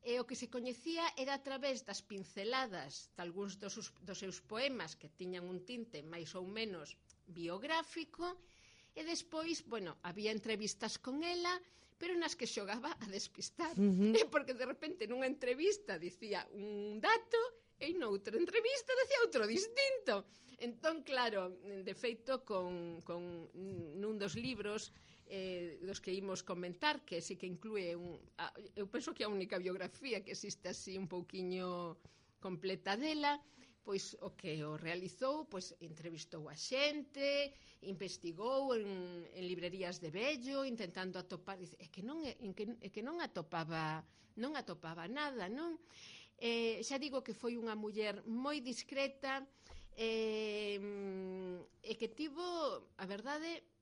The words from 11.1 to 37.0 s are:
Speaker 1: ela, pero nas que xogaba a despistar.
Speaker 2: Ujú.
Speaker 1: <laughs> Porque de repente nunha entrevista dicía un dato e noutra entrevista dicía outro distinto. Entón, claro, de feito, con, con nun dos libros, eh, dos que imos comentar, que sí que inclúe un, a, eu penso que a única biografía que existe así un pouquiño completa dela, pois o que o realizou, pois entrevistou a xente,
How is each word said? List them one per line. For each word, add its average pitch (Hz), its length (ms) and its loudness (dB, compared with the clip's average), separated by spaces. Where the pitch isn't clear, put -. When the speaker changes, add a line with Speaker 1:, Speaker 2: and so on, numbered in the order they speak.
Speaker 1:
ela, 349 380 2
pero 349 180 0
nas 330 180 2
que 226 140 -2
xogaba 226 500 0
a 226 120 -8
despistar. 247 640 -2
Speaker 2:
Ujú. 202 380 10
Speaker 1:
<laughs> - 180 8
Porque 269 240 4
de 247 80 0
repente 262 420 -2
nunha 254 220 2
entrevista 262 680 2
dicía 180 440 -4
un 208 440 -2
dato 453 400 6
e 285 160 0
noutra 214 400 2
entrevista 440 640 4
dicía 523 260 6
outro 339 240 6
distinto. 427 800 4
Entón, 262 480 0
claro, 214 560 4
de 190 320 -6
feito, 247 480 0
con, 180 640 0
con 175 400 -4
nun 214 200 0
dos 190 160 -2
libros, 208 560 -2
eh, 185 560 -4
dos 190 200 -4
que 190 80 -2
imos 190 320 0
comentar, 180 640 2
que 170 160 -2
sí 190 160 -4
que 190 80 -6
inclúe 185 480 -2
un, 175 240 -6
a, 170 160 -4
eu 202 160 -2
penso 320 240 -2
que - 80 0
a 214 80 2
única 196 240 0
biografía 185 640 -2
que - 160 -8
existe 196 320 -6
así 190 320 -4
un 190 80 -2
pouquiño 180 880 -2
completa 190 560 0
dela, 294 400 4
pois - 320 -2
o 190 160 -8
que 156 320 -4
o 151 80 -4
realizou, 185 720 0
pois 185 320 -6
entrevistou 160 720 -8
a 151 80 -10
xente, 285 960 2